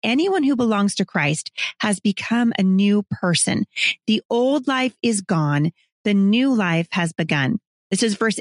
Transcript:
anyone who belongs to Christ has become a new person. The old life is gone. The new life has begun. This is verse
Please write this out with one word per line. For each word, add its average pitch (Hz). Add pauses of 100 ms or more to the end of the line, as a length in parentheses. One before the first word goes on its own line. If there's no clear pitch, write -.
anyone 330
who 277
belongs 214
to 202
Christ 151 (280)
has 214
become 233
a 190
new 202
person. - (420)
The 220
old 254
life 262
is 226
gone. 151 (340)
The 208
new 220
life 175
has 170
begun. 151 (320)
This 196
is 220
verse 220